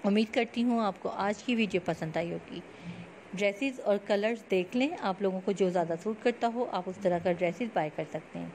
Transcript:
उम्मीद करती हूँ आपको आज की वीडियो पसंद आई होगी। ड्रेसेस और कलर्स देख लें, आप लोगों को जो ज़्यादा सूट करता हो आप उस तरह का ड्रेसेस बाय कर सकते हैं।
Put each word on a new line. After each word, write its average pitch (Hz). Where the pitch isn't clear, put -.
उम्मीद 214
करती 233
हूँ 240
आपको -
आज 202
की 247
वीडियो 196
पसंद 160
आई 170
होगी। 170
ड्रेसेस 202
और 202
कलर्स 220
देख 180
लें, 294
आप 196
लोगों 185
को 202
जो 185
ज़्यादा 170
सूट 214
करता 233
हो 240
आप 190
उस 185
तरह 180
का 180
ड्रेसेस 180
बाय 156
कर 160
सकते -
हैं। 170